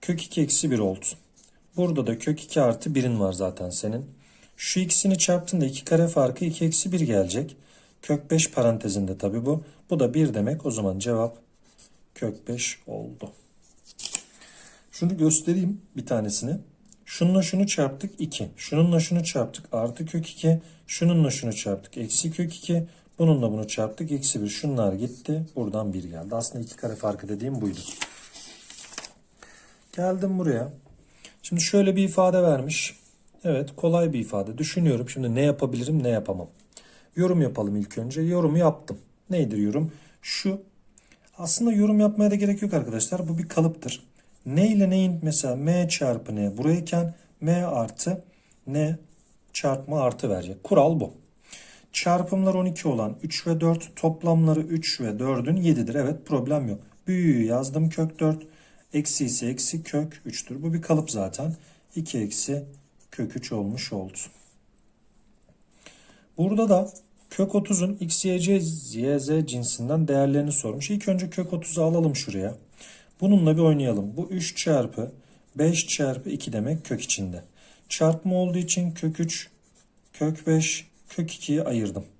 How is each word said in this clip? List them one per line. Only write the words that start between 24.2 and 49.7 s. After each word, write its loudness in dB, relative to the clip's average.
bir. -2
Şunlar 0
gitti. -4
Buradan -4
bir -6
geldi. -10
Aslında -4
iki -14
kare -8
farkı -6
dediğim -6
buydu. -4
Geldim 0
buraya. -2
Şimdi -2
şöyle 4
bir 4
ifade 4
vermiş. 0
Evet, 0
kolay 2
bir 0
ifade. -4
Düşünüyorum 2
şimdi -2
ne 2
yapabilirim, 0
ne 2
yapamam. -2
Yorum 4
yapalım 0
ilk -4
önce. -4
Yorumu 2
yaptım. 2
Neydir 0
yorum? 0
Şu. -4
Aslında 2
yorum 6
yapmaya 6
da 2
gerek 2
yok -2
arkadaşlar. -2
Bu -2
bir -4
kalıptır. -2
Ne 4
ile 4
neyin, 2
mesela 0
m 2
çarpı -2
n -2
burayken 0
m 2
artı -2
n 0
çarpma -2